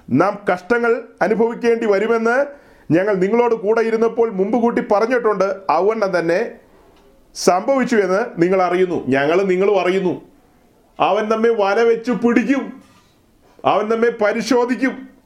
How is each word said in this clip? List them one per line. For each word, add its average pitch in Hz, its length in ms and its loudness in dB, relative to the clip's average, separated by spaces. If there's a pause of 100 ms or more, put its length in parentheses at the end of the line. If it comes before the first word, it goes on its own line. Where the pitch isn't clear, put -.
(100)
നാം 185 340 0
കഷ്ടങ്ങൾ 233 580 0 (200)
അനുഭവിക്കേണ്ടി 226 640 0
വരുമെന്ന് 226 600 0 (440)
ഞങ്ങൾ 190 240 2
നിങ്ങളോട് 226 400 2
കൂടെ 220 260 0
ഇരുന്നപ്പോൾ 226 500 0
മുമ്പ് 202 280 0
കൂട്ടി 233 220 0
പറഞ്ഞിട്ടുണ്ട്, 214 640 0 (260)
അതുകൊണ്ട് 190 480 0
തന്നെ 170 400 -2 (760)
സംഭവിച്ചു 233 640 0
എന്ന് 196 300 2 (120)
നിങ്ങൾ 185 240 2
അറിയുന്നു. 180 460 0
ഞങ്ങൾ 143 340 2
നിങ്ങളും 190 380 0
അറിയുന്നു. 180 420 -2 (760)
അവൻ 196 300 0
നമ്മെ 226 300 0
വല 202 240 0
വെച്ച് 233 300 0
പിടിക്കും, 233 680 -2 (840)
അവൻ 185 240 0
നമ്മെ 226 220 0
പരിശോധിക്കും, 233 960 -2 (180)